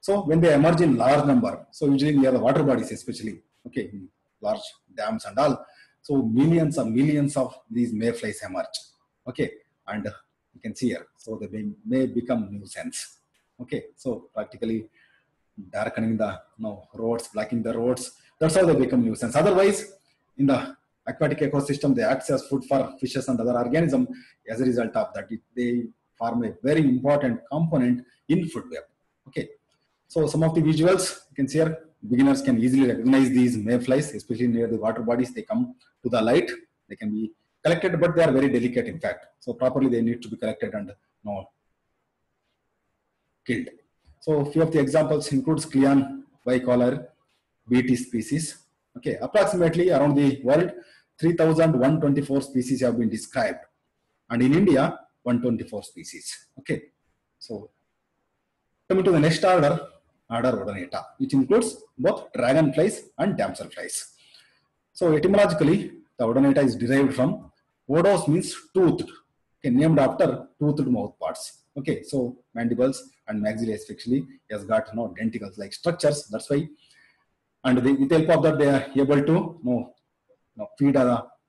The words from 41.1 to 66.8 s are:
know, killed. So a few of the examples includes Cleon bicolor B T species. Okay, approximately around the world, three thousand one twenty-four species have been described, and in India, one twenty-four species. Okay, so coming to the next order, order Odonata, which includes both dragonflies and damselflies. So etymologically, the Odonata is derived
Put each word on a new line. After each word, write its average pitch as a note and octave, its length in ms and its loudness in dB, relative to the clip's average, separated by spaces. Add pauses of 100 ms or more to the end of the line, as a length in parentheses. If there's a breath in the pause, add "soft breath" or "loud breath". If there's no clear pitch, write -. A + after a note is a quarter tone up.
know, G2 260 -10 (2000)
killed. G#2 220 -4 (500)
So D#3 220 0
a C#3+ 120 -4
few D#3+ 100 2
of D#3+ 80 0
the D#3+ 80 2
examples C#3+ 540 0
includes C#3+ 320 0
Cleon C3+ 600 2 (220)
bicolor B2 640 0 (600)
B B2 140 4
T B2 140 2
species. C3 600 -6 (400)
Okay, - 240 -6
approximately F3 720 2
around D3 240 4
the C#3 300 2
world, D#3 260 2 (480 loud breath)
three E3 140 2
thousand D#3+ 440 4
one D3+ 240 2
twenty-four C#3 420 0
species B2+ 400 -2
have A#2 160 0
been A2+ 100 0
described, A2 500 -4 (720)
and A#2+ 120 0
in C3+ 120 4
India, E3 420 4 (280)
one A#2+ 160 0
twenty-four A2 420 -4
species. - 640 -18 (100)
Okay, - 260 -6 (560)
so - 320 -14 (1200)
coming F#3+ 140 2
to F#3+ 80 4
the E3+ 80 6
next D#3 260 2
order, E3+ 440 4 (420)
order B2 220 0
Odonata, G2 500 -6 (160)
which C3 160 -2
includes C#3 480 2 (160)
both - 340 -2
dragonflies D3+ 720 2 (160)
and F#3 180 -2
damselflies. F2+ 760 -8 (800 soft breath)
So E3 240 2
etymologically, F#3 800 2 (220)
the B2 100 -2
Odonata C3+ 360 4
is B2 140 2
derived C3+ 400 2